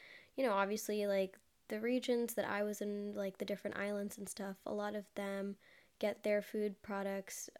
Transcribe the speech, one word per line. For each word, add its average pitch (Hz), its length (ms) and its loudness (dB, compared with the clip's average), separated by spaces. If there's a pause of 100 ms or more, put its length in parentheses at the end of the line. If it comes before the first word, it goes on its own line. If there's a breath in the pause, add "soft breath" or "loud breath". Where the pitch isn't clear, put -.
(360 loud breath)
you 269 80 2
know, 226 100 4
obviously, 208 520 2
like, 196 320 2 (320)
the 214 100 -2
regions 240 540 2
that - 160 0
I 208 140 2
was 208 180 -2
in, 208 320 -2
like, 196 240 -2
the 202 80 -4
different 208 320 -4
islands 202 400 -2
and 202 100 -8
stuff, 196 380 -6
a - 80 -2
lot 208 220 -2
of 202 180 -4
them 196 420 -2 (440 loud breath)
get 208 240 0
their 208 180 4
food 208 400 -2
products, 196 640 -4 (120)